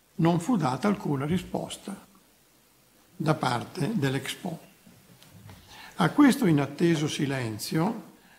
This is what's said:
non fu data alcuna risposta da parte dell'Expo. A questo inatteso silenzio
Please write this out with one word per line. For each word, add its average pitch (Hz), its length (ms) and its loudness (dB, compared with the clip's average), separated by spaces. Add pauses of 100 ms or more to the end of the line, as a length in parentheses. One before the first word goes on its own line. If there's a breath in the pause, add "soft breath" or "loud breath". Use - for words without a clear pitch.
(160)
non 165 240 2
fu 247 160 0
data 147 320 0
alcuna 151 360 -2
risposta - 800 -6 (1120)
da 156 200 2
parte 135 640 -2
dell'Expo. 139 680 -4 (1300 loud breath)
A 156 120 4
questo 262 340 6
inatteso 156 640 2
silenzio 143 920 -2 (360 loud breath)